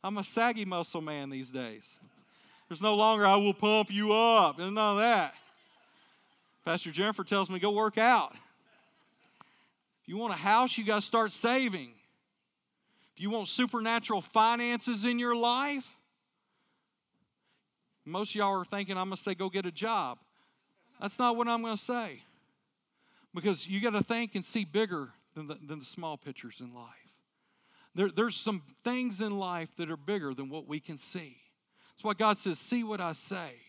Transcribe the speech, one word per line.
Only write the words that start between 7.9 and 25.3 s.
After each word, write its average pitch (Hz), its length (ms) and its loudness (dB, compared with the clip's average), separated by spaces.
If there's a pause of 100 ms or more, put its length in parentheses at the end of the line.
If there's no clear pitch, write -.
out." 220 380 4 (1700)
If - 60 -20
you 175 80 -8
want 226 160 -4
a 170 40 -4
house, 214 400 4
you 233 60 -4
gotta 208 180 2
start 220 300 2
saving. 220 640 0 (1200)
If - 60 -18
you 196 100 -4
want 214 160 -4
supernatural 226 760 0
finances 233 840 2
in 240 160 2
your 240 160 0
life, 254 600 0 (2000)
most 190 260 -6
of - 40 -10
y'all 196 240 2
are 180 60 -4
thinking 196 340 -6
I'm 185 120 -2
gonna 190 60 -6
say, 185 200 -4
"Go 190 120 -4
get 185 160 -4
a 180 60 -4
job." 170 480 -4 (800)
That's 202 220 -8
not 240 160 2
what 233 100 0
I'm 233 160 0
gonna 226 140 -4
say. 214 480 -6 (1080)
Because 170 360 -2
you 190 100 -2
gotta 208 240 0
think 226 320 -2
and 185 100 -4
see 220 200 -4
bigger 165 480 -2 (220)